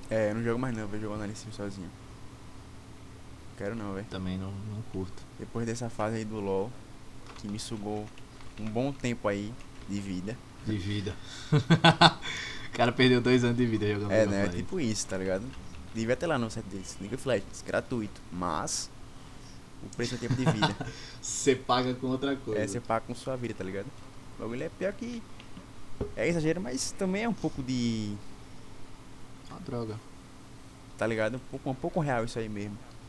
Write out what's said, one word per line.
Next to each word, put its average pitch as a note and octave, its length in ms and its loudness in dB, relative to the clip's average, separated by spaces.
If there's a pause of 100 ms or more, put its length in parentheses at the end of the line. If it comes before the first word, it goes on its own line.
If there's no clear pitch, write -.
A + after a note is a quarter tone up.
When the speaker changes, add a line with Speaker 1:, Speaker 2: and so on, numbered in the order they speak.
Speaker 1:
É, A2 220 4
eu G#2+ 40 0
não A#2 80 0
jogo A#2 140 4
mais B2+ 180 0
não, G#2+ 120 -2
velho, G#2 160 -2
jogar G#2 140 -2
online G#2 160 -4
assim A2+ 180 -10
sozinho. G2+ 380 -6 (1700)
Quero G2+ 160 -2
não, G#2 180 -4
velho. G2 160 -4
Speaker 2:
Também F#2 300 -2
não, F#2+ 120 -4
não G#2 300 -6 (100)
curto. F#2+ 300 -4 (160)
Speaker 1:
Depois A#2 300 -2
dessa A#2 200 -2
fase A2 300 0
aí A2 80 -2
do G#2+ 140 -4
LOL, G2 320 2 (680)
que - 100 -6
me G2+ 120 -2
sugou G#2+ 480 -4 (520)
um G#2+ 60 -4
bom A#2 260 2
tempo A#2+ 360 0
aí G#2 260 0 (340)
de G2+ 140 -2
vida. G2 340 -2 (300)
Speaker 2:
De G#2+ 120 0
vida. G2+ 360 0 (380)
<laughs> D#3+ 720 8 (480)
O - 40 -2
cara A#2+ 140 8
perdeu B2+ 300 8
dois B2 240 8
anos A#2+ 100 4
de B2 100 6
vida G#2+ 220 4
jogando G2+ 240 2
Speaker 1:
É, G#2+ 140 10
Speaker 2:
League - 20 2
of G2 80 2
Speaker 1:
né? G2 60 4
É G2+ 60 6
Speaker 2:
Legends. - 180 0
Speaker 1:
tipo F#3 160 0
isso, A2 260 2
tá - 100 -2
ligado? F#2+ 260 2 (500)
Devia A2+ 240 2
ter F3 100 0
lá D#3 100 4
no A2+ 140 2
site A2+ 140 -6
deles, F#2+ 340 -8
League G#2 160 -4
of - 100 -6
Legends, A2+ 400 0
gratuito, A2+ 540 0 (140)
mas F2 560 0 (920)
o - 140 -10
preço A#2+ 200 -2
é - 20 -6
tempo A#2+ 180 0
de C3 80 0
vida. G#2+ 320 4 (200)
Speaker 2:
<laughs> - 260 -12
Cê - 340 4
paga B2+ 380 4
com B2 140 -2
outra C3 280 2
coisa. A2 240 -2
Speaker 1:
É, G#2+ 80 2
cê G#2+ 140 -2
paga A2+ 260 2
com B2 80 -4
sua C3 220 -4
vida, A#2+ 160 -2
tá G2 100 -6
ligado? F#2+ 220 -4 (520)
O - 40 -8
bagulho A#2 220 -2
é E3 40 -2
pior F#3 240 -2
que, A#3 320 -6 (960)
é A2 100 4
exagero, E3 320 4
mas F#3 320 -2
também G3 320 2
é A#3 60 2
um G#3+ 40 0
pouco D3+ 300 -2
de A#2 500 2 (1400)
Speaker 2:
Uma - 120 -10
droga. A#2 360 -4 (1000)
Speaker 1:
Tá A2 100 2
ligado? A2 300 2
Um - 20 -4 (120)
pouco, C#3 180 -4
um C3 60 0
pouco E3+ 260 0
real B2+ 240 4
isso A#2 120 -4
aí A2+ 120 -2
mesmo. G#2 280 -4 (320)